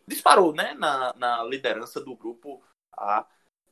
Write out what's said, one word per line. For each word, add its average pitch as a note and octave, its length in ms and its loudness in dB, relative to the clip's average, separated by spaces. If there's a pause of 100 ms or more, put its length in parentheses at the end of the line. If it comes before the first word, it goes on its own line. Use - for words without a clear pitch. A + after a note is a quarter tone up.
disparou, G#3+ 460 6
né, F#3+ 260 -4
na, C3 380 -2
na A#2+ 260 -2
liderança A#2+ 560 -6
do C3 160 -12
grupo A#2+ 480 -16 (300)
A G#2 320 -2 (460)